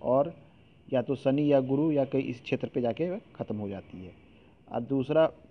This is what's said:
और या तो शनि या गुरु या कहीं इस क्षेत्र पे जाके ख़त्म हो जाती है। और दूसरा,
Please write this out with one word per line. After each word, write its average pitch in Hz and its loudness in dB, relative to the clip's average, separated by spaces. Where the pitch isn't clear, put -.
और 139 2
या 127 2
तो 139 -2
शनि 143 2
या 139 6
गुरु 139 2
या 139 2
कहीं 135 -2
इस 123 -6
क्षेत्र 143 -4
पे 135 -2
जाके 160 -2
ख़त्म - -10
हो 104 -6
जाती 92 -12
है। 90 -16
और 120 -4
दूसरा, 139 2